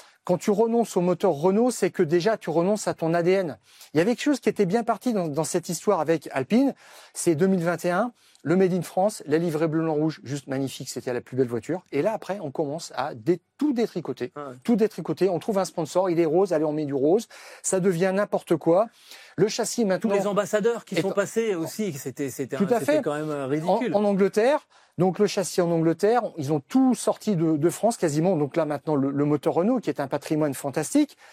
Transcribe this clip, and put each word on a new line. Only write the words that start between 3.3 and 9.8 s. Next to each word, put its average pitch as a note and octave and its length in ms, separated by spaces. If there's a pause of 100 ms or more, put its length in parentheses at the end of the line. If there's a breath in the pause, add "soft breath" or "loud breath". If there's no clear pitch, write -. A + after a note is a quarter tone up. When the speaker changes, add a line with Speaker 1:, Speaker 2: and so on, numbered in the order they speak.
Speaker 1:
N. F3+ 260 (360 loud breath)
Il D3 60
y - 20
avait A3+ 140
quelque - 80
chose C#4+ 160
qui - 100
était G#3 160
bien A3 180
parti A3+ 300
dans, F3+ 140
dans D3+ 160
cette F3 260
histoire F3+ 300
avec D#3 320
Alpine. A3 420 (400 loud breath)
C'est E3+ 220
deux F3+ 120
mille F#3+ 160
vingt E3+ 220
et F3 60
un, A3 220 (320 soft breath)
le D#3 120
Made F#3+ 160
in F3 80
France, F#3+ 440
la D3+ 120
livrée E3 320
bleu, D#3+ 140